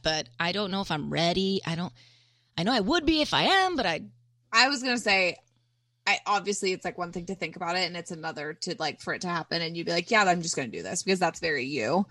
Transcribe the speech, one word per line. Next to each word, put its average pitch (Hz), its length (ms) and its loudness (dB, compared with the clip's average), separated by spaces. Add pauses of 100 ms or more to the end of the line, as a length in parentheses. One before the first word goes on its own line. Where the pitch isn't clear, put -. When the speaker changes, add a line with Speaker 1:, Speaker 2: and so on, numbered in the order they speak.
Speaker 1:
but 156 240 0 (100)
I 170 140 0
don't 196 180 -2
know 196 120 -2
if 190 100 -4
I'm 143 180 -2
ready. 175 560 2
I 165 100 -2
don't, 175 180 -6 (640)
I 165 60 0
know 233 100 2
I 233 80 4
would 294 240 2
be 311 160 4
if 294 120 0
I 151 100 4
am, 370 320 4
but 247 100 0
I 165 160 -2 (560)
Speaker 2:
I 254 120 6
was 269 120 -2
gonna 247 160 0
say, 190 380 2 (720)
I, 196 180 2
obviously 202 460 0
it's, 185 140 -4
like, 170 120 -6
one 175 140 -6
thing 175 140 -8
to 190 100 -8
think 170 220 -6
about 175 180 -2
it 180 120 0
and 175 100 -10
it's 175 140 -10
another 156 500 -8
to, 175 180 -4
like, 151 220 -4
for 175 120 -4
it - 80 -6
to 180 60 -6
happen 170 340 -2
and 165 140 -4
you'd 165 100 -6
be 170 60 -2
like, 175 200 0
"Yeah, 214 120 6
I'm 180 180 4
just 165 140 -4
gonna 135 140 -4
do 85 120 -8
this," 95 220 -6
because 190 160 2
that's 170 220 0
very 147 240 0
you. 143 460 0